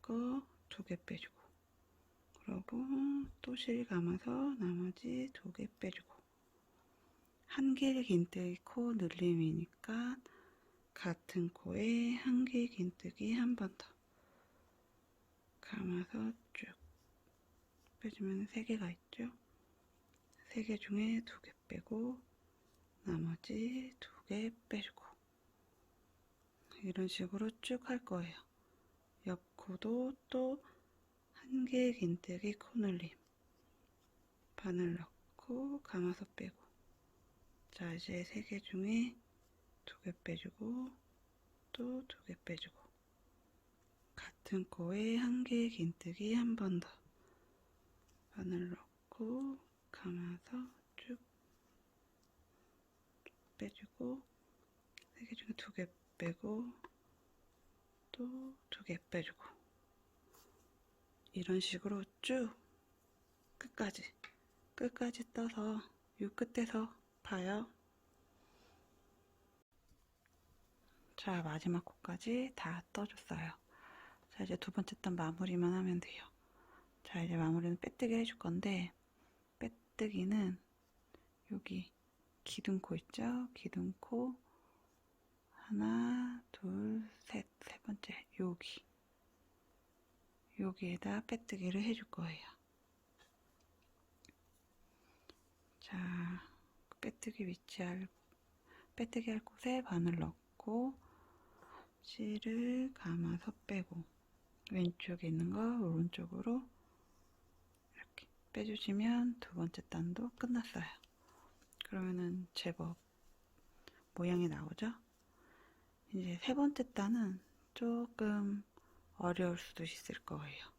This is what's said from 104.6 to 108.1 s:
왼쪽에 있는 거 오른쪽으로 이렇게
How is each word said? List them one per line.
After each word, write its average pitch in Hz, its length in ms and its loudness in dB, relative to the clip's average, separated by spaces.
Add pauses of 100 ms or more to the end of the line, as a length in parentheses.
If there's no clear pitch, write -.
왼쪽에 175 560 0
있는 165 220 2
거 196 100 0
오른쪽으로 190 1080 2 (1300)
이렇게 - 320 -18 (260)